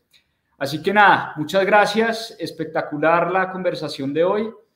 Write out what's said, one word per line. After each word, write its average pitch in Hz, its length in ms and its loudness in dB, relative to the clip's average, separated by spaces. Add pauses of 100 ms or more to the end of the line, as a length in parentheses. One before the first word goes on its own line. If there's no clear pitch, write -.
(600)
Así 143 240 -6
que 196 100 0
nada, 190 420 4
muchas 190 300 0
gracias, 214 760 2
espectacular 160 920 -2
la 185 200 0
conversación 156 640 -6
de 160 100 2
hoy. 214 300 0 (220)